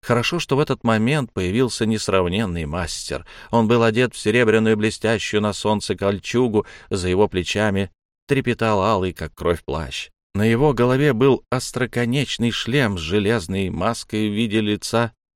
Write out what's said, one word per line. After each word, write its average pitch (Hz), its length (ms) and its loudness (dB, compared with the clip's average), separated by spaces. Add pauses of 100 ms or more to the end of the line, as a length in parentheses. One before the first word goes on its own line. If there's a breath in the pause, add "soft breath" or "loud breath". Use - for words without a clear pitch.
Хорошо, 120 380 -2
что - 160 -2
в 135 40 4
этот 143 220 -2
момент 117 500 0
появился 107 540 0
несравненный 95 800 0
мастер. 76 580 -6 (260 loud breath)
Он 113 180 4
был 117 160 4
одет 113 300 2
в - 40 -16
серебряную 110 580 4
блестящую 107 640 0
на 104 120 0
солнце 104 420 -2
кольчугу, 101 720 0 (240 loud breath)
за 92 180 -2
его 95 200 4
плечами 98 640 -2 (340)
трепетал 117 560 0
алый, 95 300 0
как 80 220 -12
кровь, 85 300 -2
плащ. 71 460 -8 (240)
На 101 100 0
его 120 280 4
голове 131 400 2
был 123 380 2
остроконечный 120 1000 -2
шлем 113 480 -2
с - 20 -8
железной 95 720 -2
маской 107 580 -4
в 104 40 -4
виде 110 280 0
лица 107 520 -2 (240)